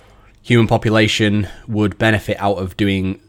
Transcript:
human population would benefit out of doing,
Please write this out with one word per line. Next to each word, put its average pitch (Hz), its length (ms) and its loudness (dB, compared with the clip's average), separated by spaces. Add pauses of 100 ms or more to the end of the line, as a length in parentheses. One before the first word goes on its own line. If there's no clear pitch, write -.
(420)
human 117 240 4
population 107 840 0 (180)
would 107 320 -2
benefit 107 420 0
out 101 160 -2
of 92 200 -8
doing, 98 520 -2